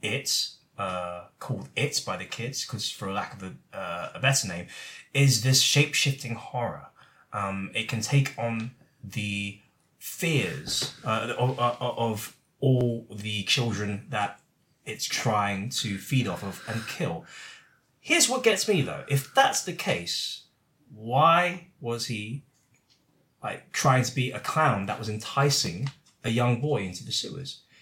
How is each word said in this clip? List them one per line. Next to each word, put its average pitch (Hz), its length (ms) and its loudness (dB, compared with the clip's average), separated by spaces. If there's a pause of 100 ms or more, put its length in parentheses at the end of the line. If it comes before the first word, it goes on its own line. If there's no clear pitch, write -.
it's, - 580 -2 (200)
uh, 90 460 -4 (160)
called 101 340 -4
It - 320 0
by 92 100 -2
the 90 100 -6
kids, - 380 -6
'cause - 280 -6
for 98 200 -6
lack 101 220 -6
of 98 80 -14
a, - 340 -14
uh, 87 380 -6
a - 60 -10
better 135 260 2
name, 87 220 -8 (440)
is 135 300 6
this 131 200 6
shape-shifting 139 720 2
horror. - 500 -6 (460)
Um, 98 420 -4
it 110 140 -4
can 113 140 0
take 139 360 4
on 117 340 -2 (320)
the 101 560 -4 (380)
fears, 98 960 -2 (100)
uh, 117 340 0
of, 123 200 2
of, 123 220 2
of 117 560 -2 (240)
all 123 540 4
the 104 300 -4
children 104 640 0
that 104 320 -4 (440)
it's - 220 -8
trying 101 640 0
to 107 300 -2
feed 127 280 0
off 87 160 -4
of 98 240 -8
and 110 220 -4
kill. 90 360 -4 (760)
Here's - 280 4
what 247 140 0
gets 208 240 4
me, 185 160 4
though. 78 260 -4
If 139 260 0
that's 269 280 6
the 180 120 -6
case, - 720 -4 (480)
why 165 760 4 (120)
was 117 260 -4
he, 113 360 -6 (1000)
like, - 300 -8
trying 131 320 6
to - 100 -4
be 127 180 0
a - 80 -8
clown 123 460 2
that 104 120 -4
was 110 100 -6
enticing 123 840 0 (340)
a 117 60 0
young 120 300 2
boy 135 220 0
into 92 220 -8
the 117 80 -10
sewers? - 480 -6 (220)